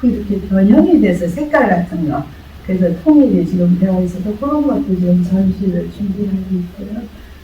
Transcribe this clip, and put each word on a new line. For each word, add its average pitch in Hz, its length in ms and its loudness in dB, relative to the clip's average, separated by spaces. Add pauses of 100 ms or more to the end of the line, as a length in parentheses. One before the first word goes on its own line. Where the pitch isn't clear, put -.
이렇게 202 380 -2
변형이 208 600 4
돼서 175 260 2
색깔 285 420 0
같은 175 400 -2
거, 147 140 -4 (420)
그래서 180 380 0
통일이 247 420 4
지금 180 340 2
되어 185 240 0
있어서 190 340 -6
그런 294 280 -2
것도 196 300 -2
지금 180 280 2
전시를 185 680 -2
준비하고 196 480 -4 (120)
있고요. 196 500 -8 (420)